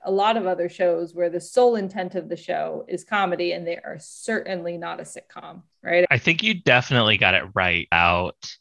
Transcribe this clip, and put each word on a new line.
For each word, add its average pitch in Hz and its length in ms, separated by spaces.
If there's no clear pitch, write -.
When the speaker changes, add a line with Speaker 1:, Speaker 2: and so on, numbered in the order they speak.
Speaker 1:
a 185 60
lot 208 280
of 190 80
other 175 240
shows 170 440
where 175 140
the 170 120
sole 247 360
intent 190 380
of 165 160
the 170 60
show 160 520
is 175 160
comedy, 180 480
and 170 140
they 170 120
are 160 200
certainly 175 800
not 170 220
a - 20
sitcom, - 600
right? 175 280
Speaker 2:
I 135 80
think 165 260
you 220 100
definitely 123 640
got 92 160
it 76 100
right 87 360
about 87 460